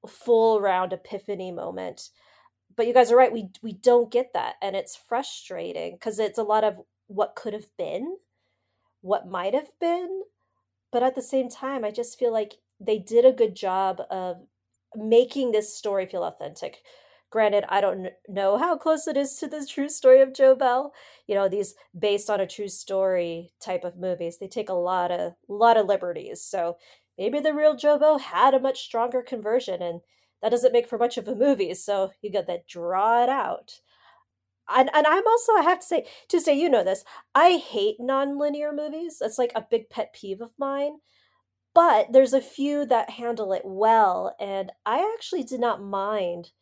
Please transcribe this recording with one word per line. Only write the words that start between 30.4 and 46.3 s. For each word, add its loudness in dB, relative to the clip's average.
that 0
doesn't 2
make 2
for -6
much 0
of -10
a -4
movie. 2
So -2
you -10
got -2
that, -8
draw 0
it 2
out. -4
And, 2
and 4
I'm 4
also, 2
I 6
have 2
to -10
say, -2
Tuesday, 2
you 2
know 4
this, -2
I 6
hate -4
nonlinear -4
movies. -8
It's, -4
like, -2
a -6
big -2
pet -8
peeve -12
of -16
mine. -6
But 6
there's 6
a 4
few -4
that 0
handle -6
it -4
well, 2
and -6
I -2
actually -6
did -8
not 0
mind -4